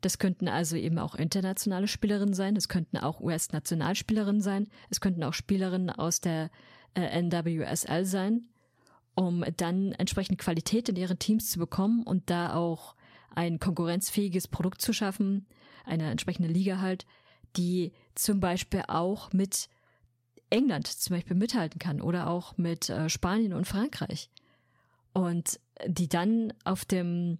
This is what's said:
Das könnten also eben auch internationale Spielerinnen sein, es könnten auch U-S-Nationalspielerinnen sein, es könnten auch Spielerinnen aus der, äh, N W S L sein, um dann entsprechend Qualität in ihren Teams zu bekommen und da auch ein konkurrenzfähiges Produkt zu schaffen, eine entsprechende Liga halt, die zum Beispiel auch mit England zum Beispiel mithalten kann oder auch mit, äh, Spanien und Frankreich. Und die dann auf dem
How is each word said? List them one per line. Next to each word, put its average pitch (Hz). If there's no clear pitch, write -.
Das -
könnten 185
also 160
eben 165
auch -
internationale 190
Spielerinnen 208
sein, 196
es 180
könnten -
auch -
U-S-Nationalspielerinnen 180
sein, 196
es -
könnten 175
auch 143
Spielerinnen 185
aus 165
der, 160
äh, 180
N 175
W 165
S -
L 170
sein, 196
um 175
dann 185
entsprechend 185
Qualität 190
in 196
ihren 180
Teams 220
zu 180
bekommen 208
und 185
da 175
auch 170
ein 170
konkurrenzfähiges 180
Produkt -
zu 233
schaffen, 196
eine 160
entsprechende 170
Liga 185
halt, 185
die 180
zum 196
Beispiel 180
auch 185
mit 196
England 220
zum -
Beispiel 175
mithalten 190
kann 147
oder 175
auch 175
mit, 170
äh, 160
Spanien 196
und 185
Frankreich. -
Und 170
die 170
dann 220
auf -
dem 175